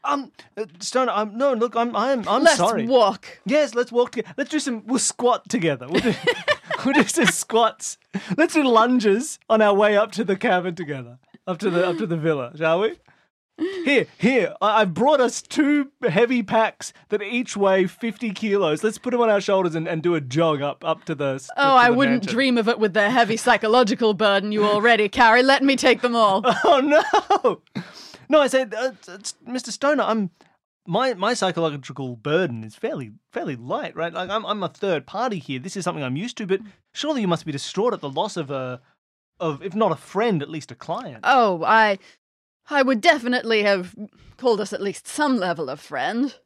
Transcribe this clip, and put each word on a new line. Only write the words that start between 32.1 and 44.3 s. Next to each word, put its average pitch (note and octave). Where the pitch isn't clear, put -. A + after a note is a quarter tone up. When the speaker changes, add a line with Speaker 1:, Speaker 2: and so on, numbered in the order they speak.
Speaker 1:
burden C#3+
is A2
fairly, D#3+
fairly A#3
light, C#3
right? E3
Like, F3+
I'm, G#3
I'm G3+
a E3+
third F3
party G#3+
here. C3
This F3
is F3
something D#3+
I'm B2+
used A3+
to, G#3+
but F#3+
surely C#4+
you G3
must E3
be D#3
distraught G3
at F#3+
the C#3+
loss F3+
of C#3+
a, B2+
of, D#3
if F3+
not G#3
a C#3+
friend, G3+
at C#3+
least D#3
a A#2+
client." F3
Speaker 2:
Oh, G#3
I, G#3+
I C#4
would B3+
definitely A#3
have F#3